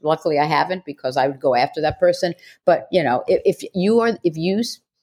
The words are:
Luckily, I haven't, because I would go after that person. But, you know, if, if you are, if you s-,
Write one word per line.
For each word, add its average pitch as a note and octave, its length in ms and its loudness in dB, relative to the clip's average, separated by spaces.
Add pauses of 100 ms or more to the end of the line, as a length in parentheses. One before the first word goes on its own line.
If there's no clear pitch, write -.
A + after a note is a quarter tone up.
Luckily, D#3 380 0
I D3 40 4
haven't, D#3+ 400 -2
because C3+ 320 -6
I C3+ 120 2
would C#3 120 -8
go C3+ 140 2
after C3 260 -2
that D3+ 200 -2
person. F3 340 0 (300)
But, - 260 2
you F3 140 2
know, B2 240 0
if, - 340 0
if - 100 -14
you G#3 280 2
are, A3+ 240 0
if D#3+ 120 -2
you F#3 220 -2
s-, A#3 220 -6 (220)